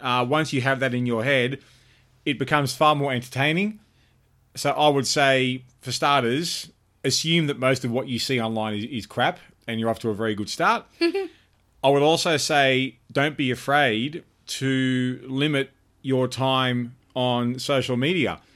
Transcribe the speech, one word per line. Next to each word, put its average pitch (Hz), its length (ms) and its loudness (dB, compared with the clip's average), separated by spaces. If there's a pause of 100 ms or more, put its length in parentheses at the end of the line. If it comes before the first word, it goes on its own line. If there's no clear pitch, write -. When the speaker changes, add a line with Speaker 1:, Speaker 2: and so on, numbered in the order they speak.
Speaker 1:
Uh, 123 280 0
once 151 240 0
you 143 80 0
have 135 200 0
that 127 140 0
in 123 120 -2
your 117 180 0
head, 135 340 0 (680)
it 143 140 -2
becomes 139 380 0
far 151 180 4
more 143 180 -2
entertaining. 151 680 -2 (760)
So - 160 -2
I 147 180 4
would 139 180 4
say, 131 580 2 (160)
for 127 100 -10
starters, 143 800 0 (340)
assume 160 440 2
that 139 100 -4
most 127 260 0
of 127 60 -2
what 123 180 -2
you 120 120 -4
see 131 200 -2
online 110 340 -2
is, 104 100 -6
is 113 220 -10
crap, 139 340 -2 (260)
and 113 140 -4
you're 113 100 0
off 110 100 -2
to 117 100 -2
a 107 40 -2
very 107 220 -2
good 104 120 -6
start. 208 440 -2
Speaker 2:
<laughs> - 80 -12 (840)
Speaker 1:
I 135 60 4
would 139 140 4
also 160 340 2
say, 135 600 2 (120)
don't 139 260 0
be 135 140 0
afraid 139 720 0 (240)
to 131 800 -2
limit 135 460 -2 (320)
your 127 260 0
time 127 640 0 (220)
on 123 420 0
social 131 380 0
media. 127 440 0 (160)